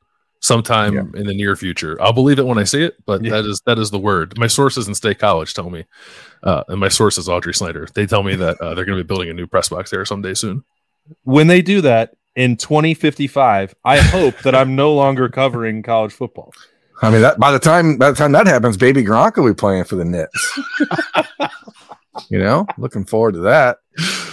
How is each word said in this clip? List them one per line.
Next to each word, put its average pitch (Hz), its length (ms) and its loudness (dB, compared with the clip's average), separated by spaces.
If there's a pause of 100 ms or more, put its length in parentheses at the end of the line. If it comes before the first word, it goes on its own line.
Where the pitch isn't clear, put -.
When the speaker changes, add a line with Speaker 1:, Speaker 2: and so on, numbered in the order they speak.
(400)
Speaker 1:
sometime 110 540 0
Speaker 2:
Yeah. - 280 -6
Speaker 1:
in 101 40 -6
the 101 80 -4
near 101 220 -2
future. 85 440 -8
I'll 107 140 2
believe 131 240 2
it 135 80 0
when 120 140 0
I 104 60 0
see 147 180 -2
it, 170 100 -4 (140)
but 101 160 -2
Speaker 3:
Yeah. 110 80 -4
Speaker 1:
that 107 140 -2
is, 101 200 -6
that 113 140 0
is 104 100 -2
the 101 80 -6
word. 95 400 -2
My 117 80 0
sources 127 420 0
in 104 60 -8
State 104 240 -4
College 85 380 0
tell 90 160 -10
me, 82 140 -14 (580)
uh, 82 240 0
and 95 120 -8
my 95 100 0
source - 280 2
is 87 100 -8
Audrey 87 280 -4
Snyder. 80 400 -8
They 104 100 -2
tell 101 160 0
me 95 140 -4
that, 87 260 -4
uh, 82 140 -8
they're 90 100 -6
gonna 95 120 -4
be 90 60 -4
building 90 280 -6
a - 20 -12
new 87 140 -10
press - 220 -2
box 90 200 -8
there 98 160 -6
someday 98 300 -8
soon. 110 280 -6 (600)
Speaker 3:
When 147 240 4
they 180 160 6
do 190 180 0
that 117 300 2 (240)
in 123 220 0
twenty 156 360 0
fifty-five, 131 800 0 (120)
I 143 120 4
hope 156 420 2
that 131 140 0
I'm 131 220 2
no 147 180 2
longer 135 360 2
covering 120 520 -4
college 110 300 -2
football. - 420 -14 (480)
Speaker 2:
I 110 80 4
mean, 110 120 6
that, 127 180 4
by 139 140 4
the 131 60 2
time, 160 380 4
by 139 140 6
the 120 60 -6
time 147 160 2
that 208 120 4
happens, 120 300 2
Baby 127 300 4
Gronk 123 320 2
will 143 100 4
be 101 60 4
playing 95 320 -2
for 101 100 -8
the 87 80 -4
Nits. 85 560 -6 (200)
<laughs> - 100 -2 (1400)
You 98 100 -2
know, 127 260 0 (120)
looking 110 280 -8
forward 110 280 0
to 82 80 -8
that. 123 360 2 (560)